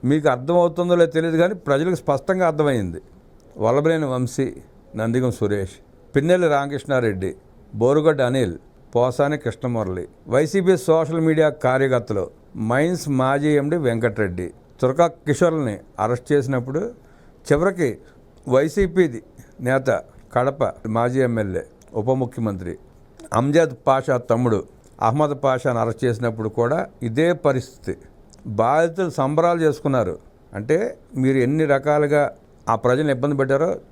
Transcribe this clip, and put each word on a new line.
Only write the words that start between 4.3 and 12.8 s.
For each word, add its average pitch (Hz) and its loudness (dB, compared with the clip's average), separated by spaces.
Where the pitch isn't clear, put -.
నందిగం 117 0
సురేష్, 101 -4
పిన్నెల్లి 170 4
రామకృష్ణారెడ్డి, 127 -2
బోరుగడ్డ 147 4
అనిల్, 123 -2
పోసాని 135 0
కృష్ణమురళి, 110 -6
వైసీపీ 175 2
సోషల్ 160 0
మీడియా 156 4
కార్యకర్తలు 127 0
మైన్స్ 156 0